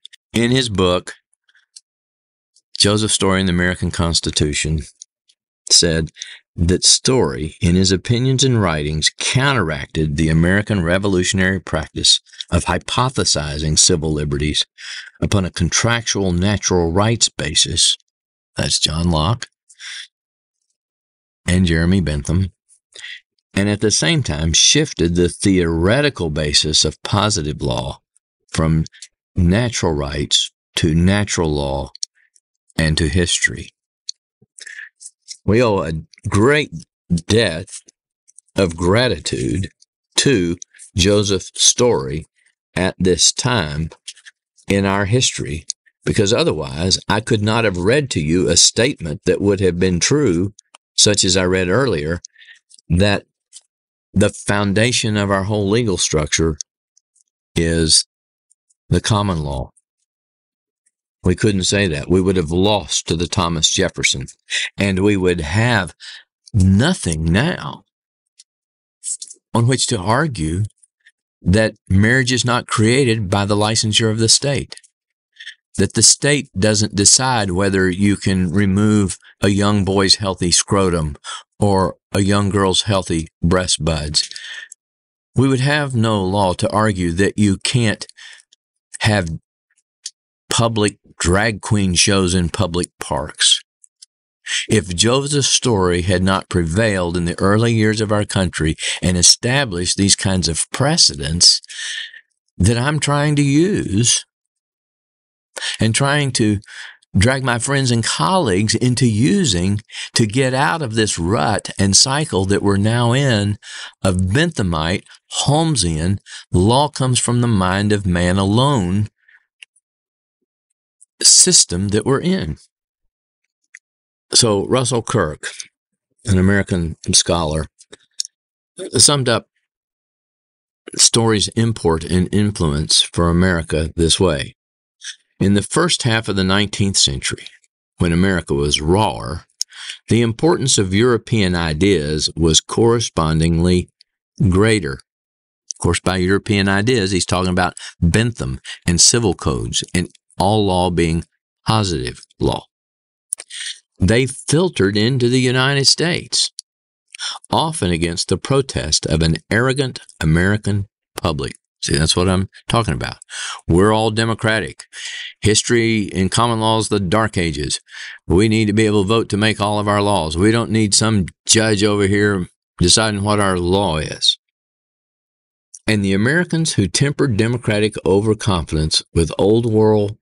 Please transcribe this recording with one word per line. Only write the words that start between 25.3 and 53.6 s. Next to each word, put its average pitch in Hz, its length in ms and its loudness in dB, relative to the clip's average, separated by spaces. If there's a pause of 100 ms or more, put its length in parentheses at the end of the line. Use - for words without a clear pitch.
theoretical 92 1000 0
basis 76 540 0
of 78 180 -6
positive 98 600 -2
law 64 380 -6 (480)
from 80 360 0 (500)
natural 90 580 2
rights 71 600 -2 (240)
to 80 180 2
natural 92 560 2
law 69 400 -4 (840)
and 80 220 0
to 80 100 0
history. - 640 -2 (1700)
We 113 180 2
owe 101 200 2
a 78 100 -6 (360)
great 135 420 2 (380)
debt 92 640 -2 (840)
of 90 200 0
gratitude 87 920 -2 (460)
to 90 420 2 (360)
Joseph 101 600 2
Story 80 720 0 (480)
at 90 240 -2
this 90 340 2
time 80 560 -2 (800)
in 98 160 2
our 98 220 0
history, 98 580 -2 (400)
because 98 280 0
otherwise 87 640 -2 (100)
I 104 120 0
could 107 220 -2
not 110 220 0
have 95 140 0
read 123 320 0
to - 100 -2
you 80 280 2
a - 80 0
statement 110 680 0
that - 160 2
would 101 200 0
have 90 180 2
been 90 220 0
true, 101 520 0 (440)
such 104 280 2
as 92 120 0
I 92 80 2
read 92 240 0
earlier, 90 520 -2 (680)
that 98 360 0 (880)